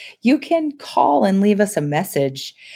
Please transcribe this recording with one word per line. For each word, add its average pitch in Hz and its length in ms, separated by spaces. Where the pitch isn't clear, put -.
You 262 160
can 311 380
call - 480
and 196 160
leave 208 200
us 202 160
a 165 40
message, 147 720